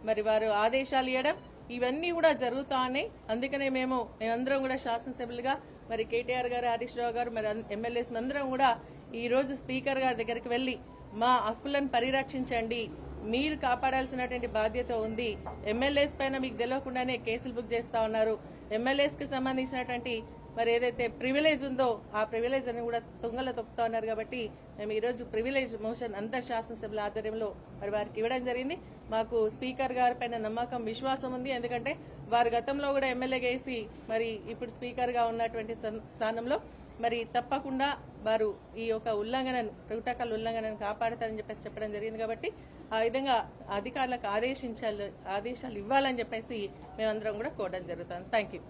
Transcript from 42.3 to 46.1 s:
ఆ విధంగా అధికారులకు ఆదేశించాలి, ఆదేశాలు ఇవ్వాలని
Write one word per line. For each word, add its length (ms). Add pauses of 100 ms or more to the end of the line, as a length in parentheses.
ఆ 60
విధంగా 500 (280)
అధికారులకు 500
ఆదేశించాలి, 840 (240)
ఆదేశాలు 420
ఇవ్వాలని 420